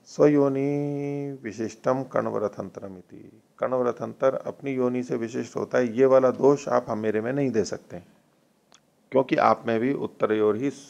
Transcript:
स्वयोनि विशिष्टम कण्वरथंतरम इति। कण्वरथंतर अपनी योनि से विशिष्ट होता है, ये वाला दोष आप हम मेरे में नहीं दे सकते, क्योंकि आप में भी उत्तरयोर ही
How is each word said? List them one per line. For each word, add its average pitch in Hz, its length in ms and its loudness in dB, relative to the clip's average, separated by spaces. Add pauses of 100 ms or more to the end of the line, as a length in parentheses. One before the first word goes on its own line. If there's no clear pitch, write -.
(100)
स्वयोनि 143 1300 0
विशिष्टम 117 640 -4
कण्वरथंतरम 104 920 -6
इति। 101 440 -20 (160)
कण्वरथंतर 123 760 -2
अपनी 135 360 -8
योनि 123 300 0
से 127 140 -4
विशिष्ट 117 400 -6
होता 127 220 -2
है, 117 180 0
ये 131 100 6
वाला 131 260 6
दोष 139 360 4
आप 123 200 0
हम 107 100 -4
मेरे 107 220 0
में 117 120 -4
नहीं 139 180 0
दे 107 140 0
सकते, - 380 -10 (1120)
क्योंकि 131 260 2
आप 110 280 4
में 113 140 0
भी 131 140 0
उत्तरयोर 107 600 0
ही 127 160 -4 (160)